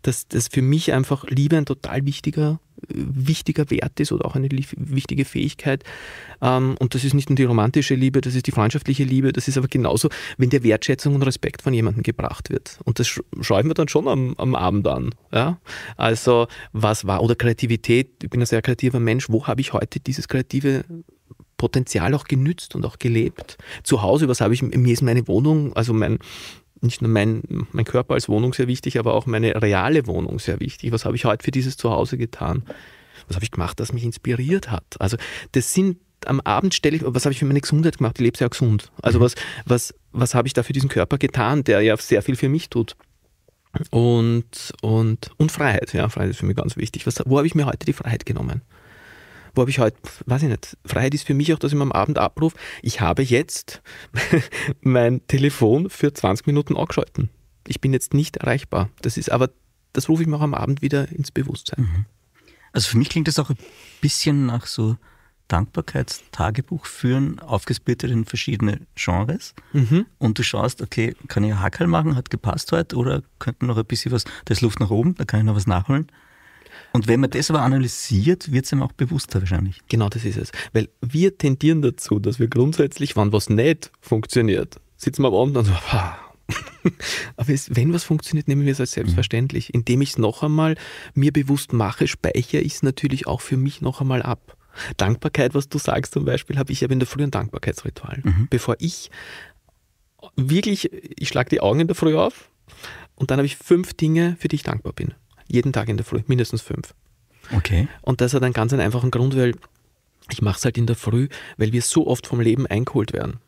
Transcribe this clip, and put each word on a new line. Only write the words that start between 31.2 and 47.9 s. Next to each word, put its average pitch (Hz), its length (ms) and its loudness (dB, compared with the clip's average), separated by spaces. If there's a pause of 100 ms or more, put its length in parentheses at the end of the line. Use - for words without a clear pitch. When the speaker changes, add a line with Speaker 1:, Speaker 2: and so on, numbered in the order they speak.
Speaker 1:
heute 110 200 2
für 139 60 0
dieses 131 260 -2
Zuhause - 400 -2
getan? - 460 -4 (640)
Was 98 80 -6
habe 90 100 -4
ich 110 60 -8
gemacht, - 300 -6
das 110 120 -4
mich 120 120 -4
inspiriert 127 640 -4
hat? - 140 -4 (160)
Also 104 160 0 (340)
das - 240 0
sind, 185 220 2 (300)
am 135 160 0
Abend 180 320 0
stelle 151 220 2
ich, 160 80 -2
was 131 200 0
habe 143 80 4
ich 127 80 -4
für 147 40 2
meine 139 160 4
Gesundheit 151 380 2
gemacht? 110 220 0
Ich 123 40 4
lebe 117 140 2
sehr 123 120 2
gesund. 110 420 0 (100)
Also 110 160 4
Speaker 2:
Mhm. 120 60 8
Speaker 1:
was, - 100 2 (320)
was, - 280 0 (180)
was 123 240 0
habe 123 100 4
ich 135 80 -4
da 120 80 4
für 135 100 -4
diesen 135 160 2
Körper 135 300 2
getan, 135 460 2
der 104 160 6
ja 110 160 4
sehr 104 260 2
viel 131 140 -2
für 135 120 0
mich 156 220 -2
tut? 117 240 -2 (960)
Und, 117 880 2
und, 110 560 0
und 156 160 2
Freiheit, 135 400 0
ja, 98 160 0
Freiheit 95 220 -2
ist - 80 -6
für 95 80 -2
mich 95 100 0
ganz - 200 -4
wichtig. - 320 -6
Was, - 180 -6
wo 131 120 4
habe 147 100 2
ich 165 80 0
mir 143 100 4
heute - 180 -4
die 143 80 0